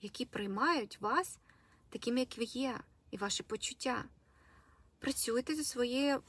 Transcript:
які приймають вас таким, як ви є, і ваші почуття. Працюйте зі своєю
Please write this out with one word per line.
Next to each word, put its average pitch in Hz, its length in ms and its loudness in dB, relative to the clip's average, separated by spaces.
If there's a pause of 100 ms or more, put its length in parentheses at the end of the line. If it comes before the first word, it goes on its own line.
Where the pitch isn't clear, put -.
які 226 240 -6
приймають 214 760 0
вас 254 360 2 (520)
таким, - 280 -2
як 254 200 0
ви 226 60 -2
є, 254 360 -2 (320)
і - 60 -8
ваші 202 260 -2
почуття. - 600 -4 (960)
Працюйте 262 560 0
зі 302 80 -2
своєю 262 640 2